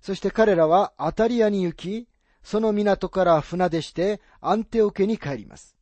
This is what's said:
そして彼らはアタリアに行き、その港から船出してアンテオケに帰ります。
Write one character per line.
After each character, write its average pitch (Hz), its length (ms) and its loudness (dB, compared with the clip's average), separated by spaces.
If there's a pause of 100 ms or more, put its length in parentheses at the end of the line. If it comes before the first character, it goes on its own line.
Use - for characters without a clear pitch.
そ 196 140 -6
し - 60 -12
て 196 100 -2
彼 220 240 4
ら 160 140 4
は 185 280 2
ア 156 160 -4
タ 220 140 0
リ 240 160 0
ア 214 80 4
に 196 140 -2
行 170 120 -4
き、 214 320 -10 (360)
そ 214 160 -4
の 220 120 0
港 208 360 0
か 185 160 0
ら 165 160 4
船 180 280 -4
出 160 140 -2
し - 100 -14
て 190 280 -2 (200)
ア 170 140 -2
ン 220 80 -2
テ 226 200 -2
オ 208 100 2
ケ 196 160 -2
に 220 100 -2
帰 139 200 -8
り 104 80 -16
ま - 100 -20
す。 - 260 -20